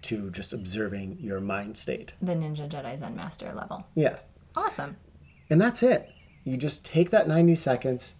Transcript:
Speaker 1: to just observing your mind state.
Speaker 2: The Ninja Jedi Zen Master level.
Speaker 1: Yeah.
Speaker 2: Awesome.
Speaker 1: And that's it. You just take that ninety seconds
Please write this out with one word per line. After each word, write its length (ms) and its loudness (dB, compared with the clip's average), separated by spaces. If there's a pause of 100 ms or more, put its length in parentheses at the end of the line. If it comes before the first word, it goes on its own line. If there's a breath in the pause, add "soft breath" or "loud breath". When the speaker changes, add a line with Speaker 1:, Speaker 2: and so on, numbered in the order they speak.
Speaker 1:
to 280 -6
just 220 -10
observing 640 -6
your 200 -6
mind 380 -6
state. 340 -8 (100)
Speaker 2:
The 120 -2
Ninja 360 -4
Jedi 300 -10
Zen 160 -10
Master 380 -10
level. 320 -12 (100)
Speaker 1:
Yeah. 220 2 (380)
Speaker 2:
Awesome. 400 -4 (540)
Speaker 1:
And 120 6
that's 220 2
it. 260 4 (340)
You 140 -2
just 280 -4
take 260 4
that 160 6
ninety 280 8
seconds 640 0